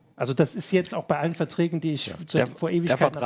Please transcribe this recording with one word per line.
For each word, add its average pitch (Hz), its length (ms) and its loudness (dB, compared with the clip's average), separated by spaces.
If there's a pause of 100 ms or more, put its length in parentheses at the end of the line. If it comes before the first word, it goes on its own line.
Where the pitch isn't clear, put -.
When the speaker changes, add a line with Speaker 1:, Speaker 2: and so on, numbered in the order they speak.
(140)
Speaker 1:
also 131 200 -2
das 147 200 4
ist 202 180 -6
jetzt 180 220 2
auch 170 100 -4
bei 147 140 0
allen 165 140 0
Verträgen, 165 480 0
die 160 140 0
ich - 140 -6
Speaker 2:
Ja. - 60 -10 (120)
Speaker 1:
zu, - 100 -2
Speaker 2:
Der, 127 100 4
Speaker 1:
vor 127 220 -4
Speaker 2:
der 175 100 2
Speaker 1:
Ewigkeiten 156 200 2
Speaker 2:
Vertrag 131 280 2